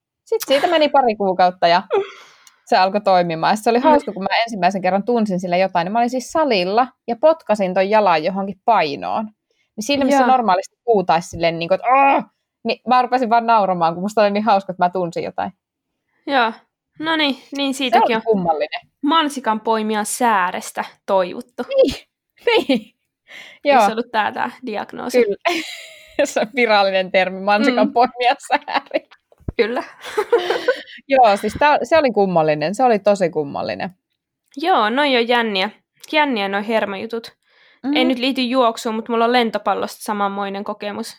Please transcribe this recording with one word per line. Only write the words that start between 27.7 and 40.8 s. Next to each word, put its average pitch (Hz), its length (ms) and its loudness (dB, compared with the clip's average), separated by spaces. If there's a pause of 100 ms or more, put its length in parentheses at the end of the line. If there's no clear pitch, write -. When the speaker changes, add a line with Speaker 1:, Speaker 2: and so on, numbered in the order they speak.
Speaker 2:
Mm. - 60 -4
Speaker 1:
poimijan 247 440 2 (120)
sääri. - 600 -4 (480)
Speaker 2:
Kyllä. 233 260 -2 (680)
<laughs> - 580 -6
Speaker 1:
Joo, 247 280 4
siis 214 220 -6
tää, 294 240 4
se 320 160 2
oli 285 140 2
kummallinen, 165 600 0
se 254 100 0
oli 233 140 4
tosi 190 320 2
kummallinen. 131 600 -6 (640)
Speaker 2:
Joo, 285 340 0
noi 269 260 0
on 233 120 0
jänniä. 220 420 0 (420)
Jänniä 262 360 0
noi 202 200 -4
hermojutut. 220 640 -4 (500)
Speaker 1:
Mm. 285 140 -2
Speaker 2:
Ei 254 80 2
nyt 254 140 0
liity 262 240 -2
juoksuun, 233 520 0
mut 220 140 -8
mulla 233 160 0
on 240 80 2
lentopallosta 208 680 -2
samanmoinen 202 640 -6
kokemus, 208 540 -10